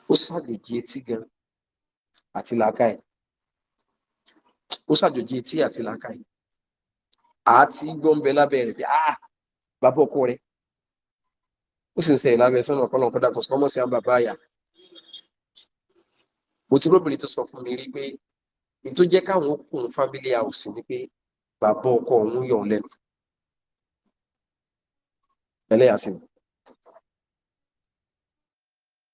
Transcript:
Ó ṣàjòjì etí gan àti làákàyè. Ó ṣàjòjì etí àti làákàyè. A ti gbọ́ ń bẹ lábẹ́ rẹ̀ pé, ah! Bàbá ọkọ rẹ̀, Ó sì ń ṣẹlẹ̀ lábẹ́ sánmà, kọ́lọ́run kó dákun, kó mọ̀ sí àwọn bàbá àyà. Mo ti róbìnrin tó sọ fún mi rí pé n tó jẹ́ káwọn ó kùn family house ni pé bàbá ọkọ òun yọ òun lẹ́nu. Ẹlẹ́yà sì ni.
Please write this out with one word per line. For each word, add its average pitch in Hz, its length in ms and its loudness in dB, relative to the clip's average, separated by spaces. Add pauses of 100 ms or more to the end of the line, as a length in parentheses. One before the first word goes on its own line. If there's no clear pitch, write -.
Ó - 40 4
ṣàjòjì 127 600 -4
etí 120 260 -10
gan 117 220 -8 (1120)
àti - 200 -10
làákàyè. 113 400 0 (1900)
Ó - 120 0
ṣàjòjì 131 440 0
etí 123 260 -6
àti 123 180 -6
làákàyè. 110 400 -12 (1200)
A 117 180 6
ti - 260 -4
gbọ́ 156 240 0
ń 151 80 -2
bẹ 139 120 2
lábẹ́ 139 320 2
rẹ̀ 110 100 -8
pé, - 80 -12 (120)
ah! 151 220 0 (640)
Bàbá 131 200 4
ọkọ 143 240 0
rẹ̀, 123 140 -2 (1600)
Ó - 40 -4
sì 160 100 2
ń 135 60 4
ṣẹlẹ̀ 120 220 4
lábẹ́ 123 240 4
sánmà, 139 240 -2
kọ́lọ́run 127 260 0
kó 123 60 -2
dákun, 120 240 0
kó 135 140 -4
mọ̀ 143 120 2
sí 131 100 -4
àwọn 123 120 -2
bàbá 123 240 -2
àyà. 117 180 0 (2500)
Mo 131 60 4
ti 143 120 0
róbìnrin 160 300 2
tó 139 80 -12
sọ 131 160 -6
fún 127 180 -18
mi 123 140 -10
rí 131 140 -12
pé 139 120 -10 (840)
n - 80 -12
tó 180 100 2
jẹ́ 180 220 2
káwọn 180 240 0
ó 147 80 -2
kùn 139 300 -10
family 131 440 -4
house 110 380 -2
ni 110 140 -12
pé - 140 -10 (640)
bàbá 107 280 2
ọkọ 123 260 2
òun 117 320 2
yọ 123 100 2
òun 104 120 -2
lẹ́nu. 104 180 -2 (2750)
Ẹlẹ́yà 113 260 6
sì - 120 -6
ni. 87 100 -10 (3000)